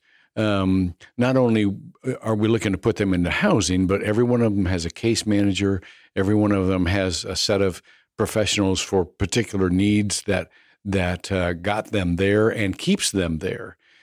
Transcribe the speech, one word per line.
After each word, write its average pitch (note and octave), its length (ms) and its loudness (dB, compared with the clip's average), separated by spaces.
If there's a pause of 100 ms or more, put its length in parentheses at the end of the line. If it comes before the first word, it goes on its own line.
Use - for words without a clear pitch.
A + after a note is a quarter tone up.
(380)
um, F#2+ 580 0 (220)
not B2+ 180 2
only A2 400 2 (460)
are A2 140 -2
we G#2+ 120 2
looking A2 240 2
to F#2 60 -2
put A2+ 180 0
them G2 180 0
into F2 160 0
housing, F#2 580 2
but G2 140 0
every G#2+ 220 0
one A#2+ 180 2
of A2 140 0
them G2 100 0
has F2+ 200 -2
a E2+ 40 -4
case - 360 -2
manager. G2+ 560 0 (340)
Every G2+ 180 0
one G#2 200 4
of F#2+ 140 0
them F#2 200 0
has F#2 380 -2
a F#2+ 100 -8
set G2+ 260 0
of F#2+ 200 -2 (360)
professionals G2+ 640 0
for F#2+ 240 0
particular G2 640 -2
needs G2+ 540 2
that, F#2 260 -4 (360)
that, F#2 460 -2
uh, F2+ 220 0
got G2+ 380 -4
them F2+ 240 0
there G2+ 340 4
and G2 280 -2
keeps - 340 -2
them E2 280 0
there. - 360 -8 (280)